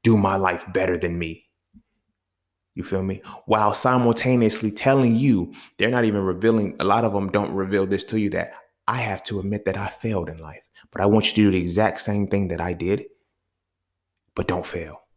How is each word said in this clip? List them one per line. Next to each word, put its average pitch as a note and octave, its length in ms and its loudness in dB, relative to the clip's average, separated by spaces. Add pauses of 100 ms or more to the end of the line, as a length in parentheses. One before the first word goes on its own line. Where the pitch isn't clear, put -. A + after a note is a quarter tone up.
Do A2+ 140 6
my F#2+ 180 2
life F#2 380 -2
better F#2 240 0
than E2+ 200 -4
me." E2 300 -10 (1300)
You - 80 -8
feel F#2+ 180 -4
me? F#2+ 200 -6 (240)
While G#2+ 280 4
simultaneously A#2+ 960 2
telling B2+ 460 2
you, A2+ 400 2 (220)
they're A2 120 0
not B2 140 2
even G#2 180 0
revealing, G2+ 580 0
a - 40 0
lot A2 220 2
of G2+ 80 0
them G2 180 -2
don't G#2 220 -2
reveal G2 340 0
this G2 180 -2
to A2 140 -4
you, G#2 120 0
that F2 200 -6 (340)
I B2 120 -2
have G#2+ 260 -6
to G2+ 160 -6
admit G2+ 240 -4
that F#2+ 140 -2
I G2+ 100 -6
failed G2 400 -4
in D#2+ 120 -12
life. D2+ 220 -18 (300)
But - 100 -6
I G2 60 2
want G#2+ 180 4
you - 80 0
to - 20 -6
do G#2 160 6
the F#2 100 2
exact F2+ 400 0
same G2+ 260 -2
thing G2 220 -2
that E2+ 120 -6
I F2 120 -4
did, F2+ 320 -4 (1300)
but F#2 120 -4
don't E2+ 180 -4
fail. D#2+ 380 -10 (140)